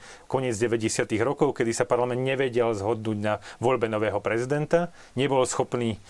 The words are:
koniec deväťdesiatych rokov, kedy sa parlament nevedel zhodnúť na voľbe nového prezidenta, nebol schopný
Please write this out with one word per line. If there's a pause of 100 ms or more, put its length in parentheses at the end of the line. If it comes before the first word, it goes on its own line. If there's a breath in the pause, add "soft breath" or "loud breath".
(260 loud breath)
koniec
deväťdesiatych
rokov,
kedy
sa
parlament
nevedel
zhodnúť
na (240 loud breath)
voľbe
nového
prezidenta, (240 loud breath)
nebol
schopný